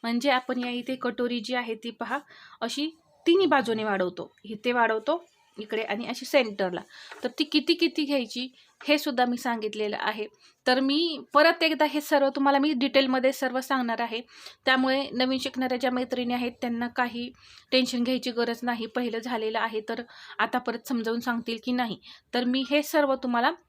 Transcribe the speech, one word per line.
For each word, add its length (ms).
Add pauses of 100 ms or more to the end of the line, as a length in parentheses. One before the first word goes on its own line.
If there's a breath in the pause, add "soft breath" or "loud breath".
म्हणजे 280
आपण 280
या 120
इथे 260
कटोरी 440
जी 140
आहे 200
ती 160
पहा, 280 (420 loud breath)
अशी 280 (380)
तिन्ही 200
बाजूने 380
वाढवतो, 480 (120)
इथे 280
वाढवतो 500 (360)
इकडे 240
आणि 240
अशी 200
सेंटरला, 540 (440 loud breath)
तर 40
ती 160
किती 300
किती 300
घ्यायची 440 (320 soft breath)
हे 180
सुद्धा 260
मी 120
सांगितलेलं 640
आहे. 260 (400 soft breath)
तर 140
मी 380 (140)
परत 300
एकदा 220
हे 160
सर्व 280
तुम्हाला 300
मी 140
डिटेलमध्ये 600
सर्व 280
सांगणार 400
आहे, 200 (460 loud breath)
त्यामुळे 460
नवीन 260
शिकणाऱ्या 400
ज्या 120
मैत्रिणी 440
आहेत 260
त्यांना 280
काही 420 (420 loud breath)
टेन्शन 300
घ्यायची 280
गरज 320
नाही, 240
पहिलं 320
झालेलं 400
आहे 300
तर 140 (360 loud breath)
आता 200
परत 300
समजावून 320
सांगतील 440
की 80
नाही, 260 (360 loud breath)
तर 100
मी 260
हे 120
सर्व 320
तुम्हाला 360 (180)